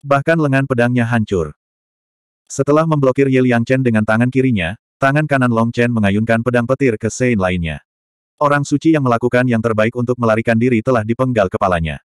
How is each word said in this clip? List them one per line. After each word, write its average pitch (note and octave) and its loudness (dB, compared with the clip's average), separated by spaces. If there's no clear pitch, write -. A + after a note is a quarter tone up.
Bahkan C#3+ 0
lengan C#3 0
pedangnya B2 0
hancur. G#2 -2
Setelah D3 0
memblokir C#3 2
Ye C3 2
Liang A#2+ 2
Chen C3 0
dengan A2 2
tangan A2 0
kirinya, A2+ 0
tangan C#3+ 0
kanan B2 0
Long A2+ 0
Chen A#2+ 0
mengayunkan A2+ 0
pedang A#2+ -2
petir B2+ 0
ke A2 -4
Sein B2 0
lainnya. F2+ -2
Orang C#3+ 2
suci D#3 2
yang C#3 0
melakukan B2 2
yang A#2 0
terbaik A2 0
untuk B2 -4
melarikan A2+ 0
diri A#2 2
telah A#2 0
dipenggal A#2 0
kepalanya. E2+ -2